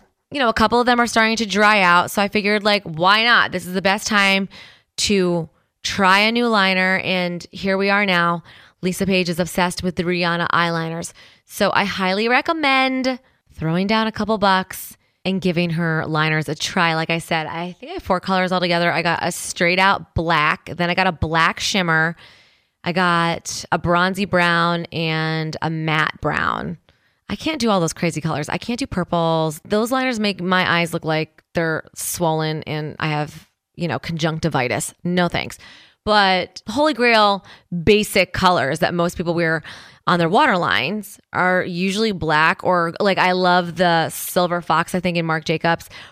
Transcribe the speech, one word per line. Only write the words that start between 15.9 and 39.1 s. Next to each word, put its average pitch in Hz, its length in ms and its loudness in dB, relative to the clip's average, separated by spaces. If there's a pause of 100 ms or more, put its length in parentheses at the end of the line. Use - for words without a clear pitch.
liners 156 420 0
a - 80 -4
try. 170 400 0
Like 160 140 -2
I 165 80 -2
said, 160 300 -4
I 175 260 -8
think 285 180 -18
I - 40 -12
have - 80 -10
four 185 180 -2
colors 185 320 0
altogether. 175 380 2
I 151 100 0
got 165 200 0
a 170 100 -2
straight - 460 -2
out 190 380 0
black, 160 500 0
then 170 240 -4
I 175 60 -2
got 185 100 2
a 185 60 2
black 165 480 0
shimmer, 165 560 0 (680)
I 175 80 -2
got 170 800 0
a 175 40 2
bronzy 180 460 0
brown 175 640 2
and 160 760 -4
a 156 80 -2
matte 160 520 -2
brown. 82 560 -2 (500)
I 202 80 -8
can't 311 240 -6
do 233 100 0
all 190 120 2
those 160 100 0
crazy 160 300 -4
colors. 151 260 -4
I - 100 -4
can't 233 220 -6
do 277 80 -4
purples. 165 800 0
Those 220 260 0
liners 262 260 -2
make 208 240 -2
my 175 380 2
eyes 170 140 -2
look 165 100 -4
like 156 400 -4 (100)
they're 165 300 -2 (100)
swollen 156 680 -2
and 151 360 -8
I 156 100 -8
have, 151 400 -8 (260)
you 175 140 -6
know, 123 100 -4
conjunctivitis. 156 920 -4 (100)
No 180 240 0
thanks. - 300 -6 (480)
But 196 640 2
holy 294 240 2
grail 214 520 2 (380)
basic 208 480 4
colors 160 480 2
that - 140 0
most 175 240 -2